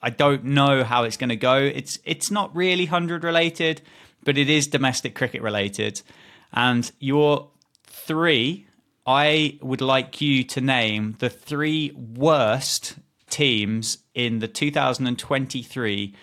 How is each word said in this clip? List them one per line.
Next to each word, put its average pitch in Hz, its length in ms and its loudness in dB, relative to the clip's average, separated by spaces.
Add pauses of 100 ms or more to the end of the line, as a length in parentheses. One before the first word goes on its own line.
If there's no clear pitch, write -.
I 120 80 -2
don't 143 320 2
know 139 400 4
how 120 220 0
it's 113 120 -4
gonna 120 200 -4
go. 127 220 2
It's, 139 460 -4
it's 156 260 -4
not 196 260 -4
really 180 300 0
hundred 170 360 -2
related, 165 600 0 (420)
but 143 120 2
it 139 140 4
is 147 160 4
domestic 131 480 -2
cricket 120 280 -4
related. 104 600 -4 (500)
And 120 460 4
your 143 520 2 (360)
three, 156 800 0 (400)
I 151 560 2
would 131 180 -4
like 131 400 0
you 139 240 2
to - 160 -6
name 110 600 0
the 123 100 -2
three 151 640 -4
worst 127 1040 0 (340)
teams 110 680 0 (140)
in 117 280 -2
the 113 80 -4
two 147 240 -4
thousand 131 340 0
and 123 120 -4
twenty-three 117 1040 -4